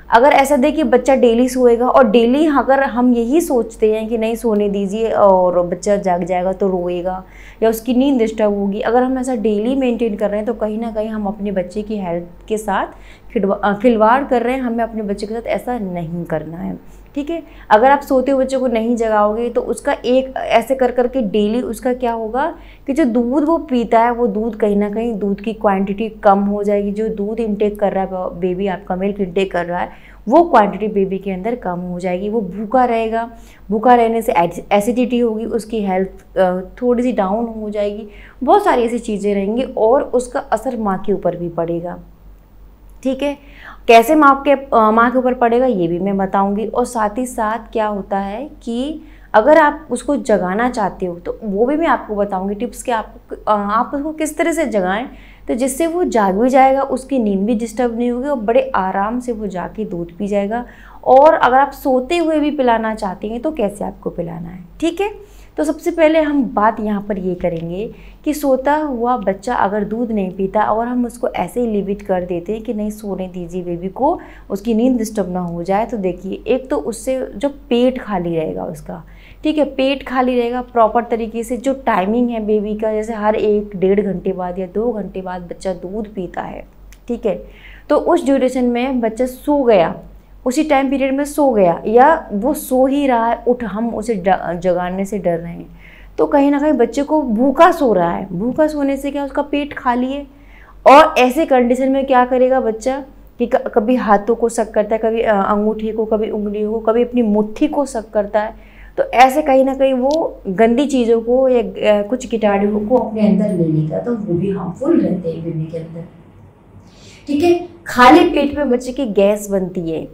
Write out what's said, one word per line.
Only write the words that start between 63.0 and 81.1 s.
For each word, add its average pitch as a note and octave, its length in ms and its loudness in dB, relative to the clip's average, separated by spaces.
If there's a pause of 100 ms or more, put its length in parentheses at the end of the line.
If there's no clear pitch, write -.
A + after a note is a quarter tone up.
हैं A#3 140 -8
तो D#4 100 -4
कैसे G#3 340 -4
आपको F#3+ 240 -10
पिलाना E3+ 400 -8
है, F3+ 100 -16 (200)
ठीक E4+ 220 -2
है। G#4 100 -2 (460)
तो D4+ 60 -2
सबसे D#4 280 -2
पहले D#4+ 300 4
हम D4 220 0 (100)
बात G#3 260 2
यहाँ G#3 220 -2
पर G3+ 160 -6
ये F#3 180 -4
करेंगे F3 540 -6 (340)
कि D4+ 100 -2
सोता C#4 420 0
हुआ B3+ 420 -2
बच्चा G3 380 -4
अगर G#3 280 0
दूध A3+ 280 -4
नहीं F#3+ 200 -2
पीता F#3+ 320 -2
और A3+ 240 0
हम B3 180 -2
उसको - 220 -6
ऐसे F#3+ 340 -4
ही A#3+ 60 0
leave G3+ 220 -2
it G3+ 120 -6
कर F#3 200 -2
देते F3 320 -6
हैं A3 80 -8
कि A#3+ 120 -8
नहीं, G#3+ 160 -4
सोने G3 380 -8
दीजिए F3+ 360 -10
baby F3 240 -6
को, C#4+ 320 -2 (300)
उसकी G3+ 240 -4
नींद B3 240 2
disturb G#3+ 340 -4
ना F3+ 80 -4
हो E3+ 240 -6
जाए, G3 220 0
तो A#3 120 -6
देखिए, F#3+ 500 -6
एक B3+ 220 -2
तो - 80 -2
उससे C4 420 -4 (160)
जो C#4 140 -2
पेट B3+ 520 0
खाली F3 340 -4
रहेगा D#3+ 280 -4
उसका, E3+ 400 -12 (400)
ठीक D#4 140 0
है, C#4 80 2
पेट C4+ 420 -2
खाली B3+ 320 0
रहेगा A#3+ 220 -2
proper A#3 420 2
तरीके A3+ 400 -4